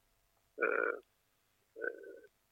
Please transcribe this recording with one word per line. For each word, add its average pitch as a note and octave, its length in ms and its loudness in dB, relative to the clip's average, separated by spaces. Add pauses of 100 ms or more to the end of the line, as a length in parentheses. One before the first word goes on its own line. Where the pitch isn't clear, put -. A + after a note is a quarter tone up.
(560)
ö, - 420 4 (760)
ö, A#2 140 -2 (640)